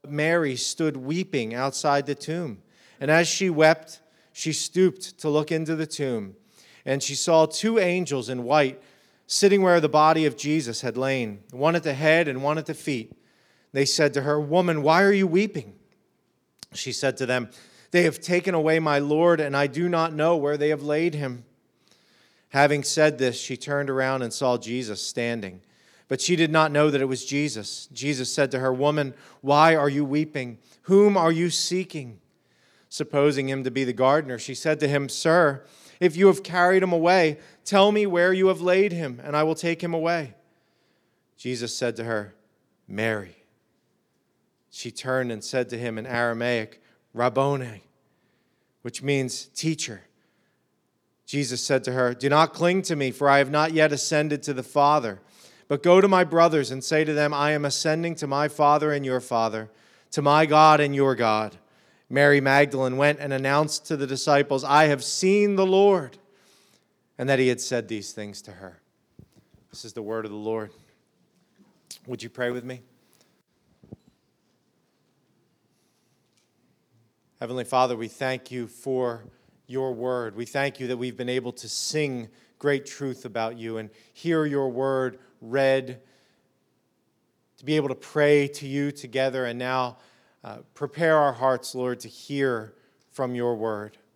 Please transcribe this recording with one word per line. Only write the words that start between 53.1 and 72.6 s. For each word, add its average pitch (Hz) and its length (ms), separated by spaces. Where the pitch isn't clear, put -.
for 143 180
I 139 80
have 139 140
not 156 240
yet 156 180
ascended 147 520
to 147 100
the 127 80
Father. 143 580
But 143 160
go 180 180
to 196 80
my 185 160
brothers 160 460
and 131 120
say 156 220
to 156 80
them, 147 220
'I 147 160
am 147 160
ascending 160 480
to 151 120
my 143 220
Father 147 420
and 143 140
your 127 160
Father, 113 480
to 151 100
my 151 240
God 151 340
and 143 140
your 135 200
God.'" 110 440
Mary 143 320
Magdalene 135 560
went 143 240
and 143 140
announced 139 500
to 165 100
the 139 120
disciples, 139 580
"I 147 200
have 147 200
seen 202 520
the 190 100
Lord," 185 500
and 127 100
that 135 100
he 127 100
had 123 120
said 120 260
these 104 260
things 104 280
to 104 120
her. 90 280
This - 160
is 113 80
the 117 80
word 110 240
of 110 60
the 104 80
Lord. 110 340
Would 120 160
you 117 80
pray 123 200
with 123 140